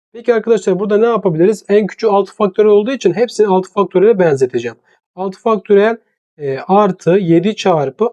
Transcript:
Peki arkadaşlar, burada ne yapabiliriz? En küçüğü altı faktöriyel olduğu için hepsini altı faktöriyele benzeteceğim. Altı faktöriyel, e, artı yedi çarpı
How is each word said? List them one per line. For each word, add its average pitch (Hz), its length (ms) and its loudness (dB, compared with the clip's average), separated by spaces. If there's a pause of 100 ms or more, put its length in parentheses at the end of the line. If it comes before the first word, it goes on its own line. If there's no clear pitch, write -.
(140)
Peki 233 200 -4
arkadaşlar, 214 460 -2
burada 208 180 -2
ne 220 80 2
yapabiliriz? 196 640 0
En 202 180 2
küçüğü - 200 -6
altı 196 280 -2
faktöriyel 208 400 2
olduğu 214 160 2
için 202 220 -2
hepsini 214 340 0
altı 185 240 -2
faktöriyele 196 480 0
benzeteceğim. 127 580 -2 (380)
Altı 190 240 -10
faktöriyel, 214 580 0 (400)
e, 135 220 -6
artı 190 520 0
yedi 180 440 0
çarpı 165 580 -2